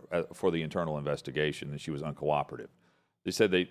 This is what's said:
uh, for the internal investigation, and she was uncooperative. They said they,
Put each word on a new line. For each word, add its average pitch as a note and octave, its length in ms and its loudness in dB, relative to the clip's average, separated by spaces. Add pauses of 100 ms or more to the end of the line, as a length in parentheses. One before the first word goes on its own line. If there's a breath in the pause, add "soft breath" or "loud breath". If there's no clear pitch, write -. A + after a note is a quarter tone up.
(120)
uh, E2+ 120 2 (100)
for F#2 180 2
the E2 100 2
internal D#2+ 380 -2
investigation, C#2+ 720 -2
and C#2+ 100 -8
she - 80 -8
was C#2+ 140 -4
uncooperative. D2 640 -2 (560)
They F#2 80 -2
said G#2 200 6
they, F2+ 200 4